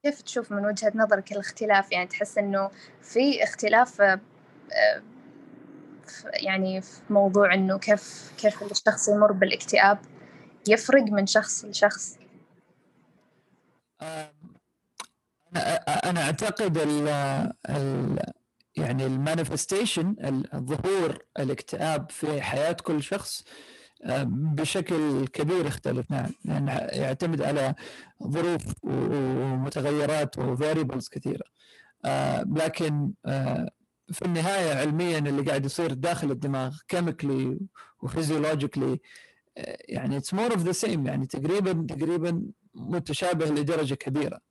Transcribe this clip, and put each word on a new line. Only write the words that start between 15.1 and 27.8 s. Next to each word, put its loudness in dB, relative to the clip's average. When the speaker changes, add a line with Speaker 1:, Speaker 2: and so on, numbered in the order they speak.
Speaker 2:
أنا، 0
أ-، -2
أنا 0
أعتقد 0
ال-، 2
ال-، -2
يعني، 0
المانيفستيشن، 0
ال-، -2
ظهور 0
الاكتئاب -4
في -4
حياة 0
كل -2
شخص، -6
آه، -2
بشكل 0
كبير -2
يختلف، -4
نعم. -2
يعني، -2
ح-، -2
يعتمد -2
على 0